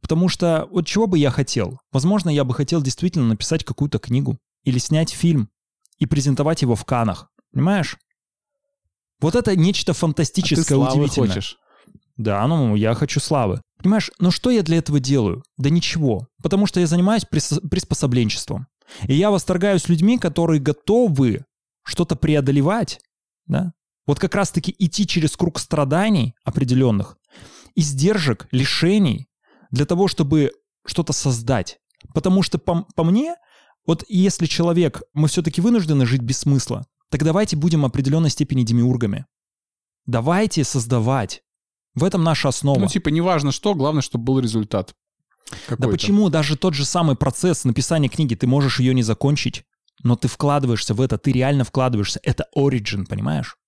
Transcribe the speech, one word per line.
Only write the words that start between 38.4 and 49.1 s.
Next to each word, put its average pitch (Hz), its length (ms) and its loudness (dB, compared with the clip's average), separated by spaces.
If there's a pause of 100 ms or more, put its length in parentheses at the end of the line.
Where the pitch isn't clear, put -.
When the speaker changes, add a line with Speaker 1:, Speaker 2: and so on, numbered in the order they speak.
Speaker 1:
демиургами. 120 600 0 (800)
Давайте 151 580 0
создавать. 120 800 -2 (520)
В 135 100 -2
этом 185 200 0
наша 160 260 0
основа. 139 300 0
Speaker 2:
Ну, 190 80 2
типа, 165 220 -2
неважно 156 420 0
что, 208 240 -2
главное, 147 260 0
чтобы - 240 -6
был 135 140 2
результат 107 540 -4 (560)
Speaker 1:
Да - 260 -10
Speaker 2:
какой-то. 127 160 -2
Speaker 1:
почему 202 380 2
даже 151 260 0
тот 170 200 -2
же 139 100 -2
самый 160 300 0
процесс 151 500 -2
написания 135 420 0
книги, 120 280 -2
ты - 120 -4
можешь 131 320 2
ее 127 140 2
не 127 100 2
закончить, 127 600 -2 (400)